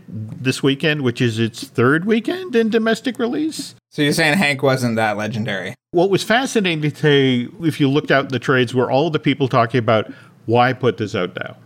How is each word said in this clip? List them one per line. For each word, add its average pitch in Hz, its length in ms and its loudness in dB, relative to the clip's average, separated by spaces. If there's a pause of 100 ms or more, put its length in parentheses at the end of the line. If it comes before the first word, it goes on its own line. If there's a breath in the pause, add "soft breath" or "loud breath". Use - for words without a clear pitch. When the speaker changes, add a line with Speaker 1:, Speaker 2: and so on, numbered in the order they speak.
Speaker 1:
this 113 540 -6
weekend, 147 400 0
which 123 180 -2
is 113 200 0
its 113 280 -2
third 143 380 2
weekend 254 500 -2
in 226 140 2
domestic 226 480 -2
release. 285 560 -4 (160)
Speaker 2:
So - 140 -4
you're 147 100 2
saying 156 240 2
Hank 143 240 0
wasn't 123 360 0
that 107 200 0
legendary? 104 560 -6 (180)
Speaker 1:
What 175 200 2
was 180 120 2
fascinating 185 680 0
today, 135 560 2 (140)
if 160 180 0
you 135 100 4
looked 139 220 0
out 139 140 2
in 135 60 -10
the 127 80 -2
trades, 127 360 0
were 120 160 2
all 147 180 2
the 156 100 -2
people 135 280 0
talking 120 320 2
about, 110 340 0 (320 loud breath)
"Why 120 280 2
put 123 240 -2
this 107 180 -6
out 90 280 -4
now? - 220 -16